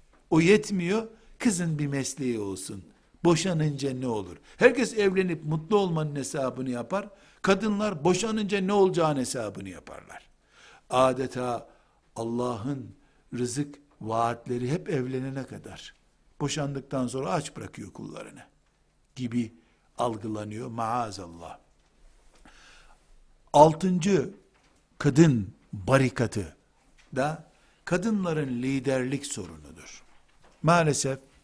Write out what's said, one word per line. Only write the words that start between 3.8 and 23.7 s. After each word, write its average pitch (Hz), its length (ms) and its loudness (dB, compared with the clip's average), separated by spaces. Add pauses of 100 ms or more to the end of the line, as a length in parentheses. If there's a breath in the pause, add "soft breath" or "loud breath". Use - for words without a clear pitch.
ne 127 120 -6
olur?" 98 300 -4 (200 loud breath)
Herkes 240 420 6
evlenip 185 460 0
mutlu 156 320 0
olmanın 160 400 0
hesabını 131 540 -4
yapar. 151 380 -6 (340 loud breath)
Kadınlar 202 600 0
boşanınca 202 560 2
ne 190 120 0
olacağın 170 440 4
hesabını 107 520 -6
yaparlar. - 600 -16 (600 soft breath)
Adeta 127 800 0 (480 soft breath)
Allah'ın 120 720 -4 (440 soft breath)
rızık 123 400 -4 (260)
vaatleri 117 720 -2
hep 160 200 -4
evlenene 131 560 -4
kadar. - 480 -16 (460)
Boşandıktan 139 680 -4
sonra 131 240 -4
aç 160 260 -4
bırakıyor 101 360 -12
kullarını - 500 -14 (720)
gibi 120 360 -4 (460 soft breath)
algılanıyor 107 680 -4
maazallah. 104 920 -6 (1900 loud breath)
Altıncı 175 800 6 (680)